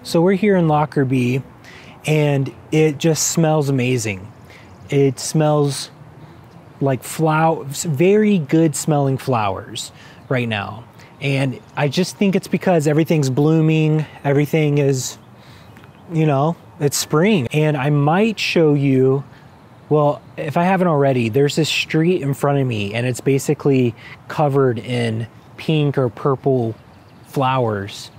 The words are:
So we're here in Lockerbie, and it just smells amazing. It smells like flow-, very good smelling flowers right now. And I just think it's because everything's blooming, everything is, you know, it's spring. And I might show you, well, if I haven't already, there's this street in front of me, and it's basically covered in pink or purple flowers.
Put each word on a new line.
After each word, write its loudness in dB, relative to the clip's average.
So 0
we're 2
here 2
in 2
Lockerbie, 0
and 0
it 2
just 0
smells 0
amazing. -2
It 2
smells 0
like -2
flow-, 0
very 2
good 2
smelling 0
flowers -4
right -2
now. -8
And -2
I 0
just -4
think 2
it's -2
because 2
everything's 2
blooming, 2
everything 2
is, 0
you 2
know, 2
it's -2
spring. 0
And 2
I -2
might 2
show 2
you, 2
well, 2
if -6
I 2
haven't 2
already, 2
there's 0
this 0
street 0
in -4
front 0
of 0
me, -6
and -4
it's -4
basically 0
covered 0
in -6
pink -2
or 0
purple -2
flowers. -4